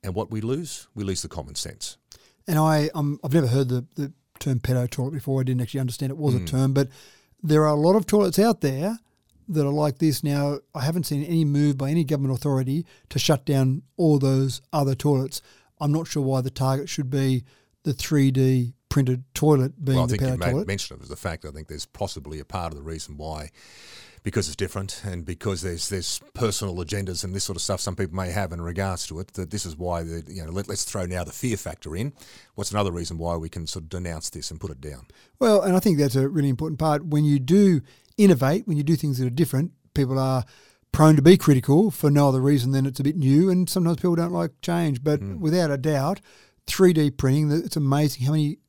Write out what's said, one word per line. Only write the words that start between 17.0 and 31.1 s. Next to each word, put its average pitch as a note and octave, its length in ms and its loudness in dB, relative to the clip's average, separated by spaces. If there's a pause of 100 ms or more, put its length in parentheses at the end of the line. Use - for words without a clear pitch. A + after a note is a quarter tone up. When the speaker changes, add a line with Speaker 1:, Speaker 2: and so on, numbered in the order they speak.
Speaker 2:
be C3+ 340 0 (400)
the C#3 100 -2
three C#3 360 2
D C3 440 2 (160)
printed B2+ 340 0 (100)
toilet D3 480 2
being C3 140 0
Speaker 1:
Well, B2+ 80 2
I - 20 -2
Speaker 2:
the A#2+ 120 -4
Speaker 1:
think - 40 -2
you C3 60 0
Speaker 2:
pedo B2+ 100 -2
Speaker 1:
made - 140 0
Speaker 2:
toilet. F#3 140 -2
Speaker 1:
mention - 340 -6
of C2 80 -20
the - 80 -10
fact, E2 300 -8
I D2+ 40 -12
think D2+ 180 -16
there's D2+ 180 -12
possibly D2+ 540 -10
a C#2 40 -16
part E2+ 280 -8
of D2 60 -14
the C#2 60 -16
reason D#2 340 -12
why, D2+ 320 -10 (720)
because G2+ 240 -2
it's - 100 -10
different G2 480 -8
and F2+ 220 -8
because F#2 340 -6
there's, E2+ 300 -8
there's F#2+ 300 -6 (120)
personal G2 440 -4
agendas F#2 480 -6
and F#2 100 -8
this G2 100 -4
sort F#2 120 -8
of - 60 -8
stuff F#2+ 180 -4
some F2+ 160 -6
people F2+ 200 -4
may F#2 140 -4
have F2 220 -4
in E2+ 100 -10
regards F2 460 -6
to D#2+ 100 -10
it, F#2 160 -14
that F2+ 160 -8
this G2+ 160 -8
is D#2+ 100 -12
why, E2+ 280 -4
the, E2 240 -10
you F2+ 140 -12
know, D#2+ 100 -12
let, F#2+ 160 -6
let's G2+ 160 -6
throw F#2+ 200 -6
now F2+ 200 -6